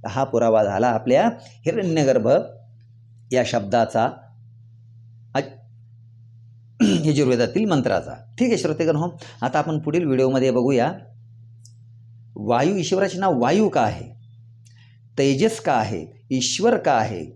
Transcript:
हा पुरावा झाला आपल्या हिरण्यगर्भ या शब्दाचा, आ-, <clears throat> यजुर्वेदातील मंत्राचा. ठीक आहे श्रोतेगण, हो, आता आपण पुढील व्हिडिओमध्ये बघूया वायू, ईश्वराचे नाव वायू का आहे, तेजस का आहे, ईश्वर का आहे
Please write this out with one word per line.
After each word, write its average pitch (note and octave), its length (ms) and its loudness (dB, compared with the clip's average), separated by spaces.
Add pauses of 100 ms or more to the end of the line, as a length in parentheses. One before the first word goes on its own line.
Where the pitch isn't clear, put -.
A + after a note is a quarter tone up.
हा A#2 160 -4
पुरावा A#2 400 2
झाला G2+ 240 0
आपल्या B2 420 2 (360)
हिरण्यगर्भ D#3 640 2 (1000)
या B2+ 140 2
शब्दाचा, A2+ 640 0 (1300)
आ-, C#3 40 0 (1400)
<clears throat> - 20 2
यजुर्वेदातील D3+ 840 2
मंत्राचा. A#2+ 480 0 (260)
ठीक B3 80 2
आहे A3 100 2
श्रोतेगण, D#3 380 0
हो, E3+ 240 -4 (220)
आता C3+ 180 -2
आपण D#3 200 -4
पुढील D#3 260 -2
व्हिडिओमध्ये C3 460 2
बघूया B2+ 420 0 (1400)
वायू, A#2+ 400 0
ईश्वराचे F#3 420 -2
नाव F3+ 240 0
वायू F3+ 280 2
का C#3 120 0
आहे, G2+ 320 -4 (1040)
तेजस C#3+ 420 2
का D3+ 140 -2
आहे, G#2+ 560 -4
ईश्वर F#3+ 480 0
का D3 160 0
आहे G#2+ 320 -2 (100)